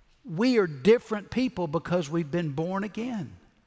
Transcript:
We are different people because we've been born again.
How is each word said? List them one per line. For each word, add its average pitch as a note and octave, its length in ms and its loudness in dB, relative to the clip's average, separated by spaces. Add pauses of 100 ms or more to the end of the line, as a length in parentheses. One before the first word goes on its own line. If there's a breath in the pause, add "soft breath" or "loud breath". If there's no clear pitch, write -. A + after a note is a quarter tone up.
(240 soft breath)
We A#3 340 2
are F#3+ 100 4
different G3 600 2
people A#3+ 360 0
because E3 420 -2
we've D#3+ 220 -2
been D#3+ 220 -2
born F#3 320 -2
again. G#3 520 -8 (300)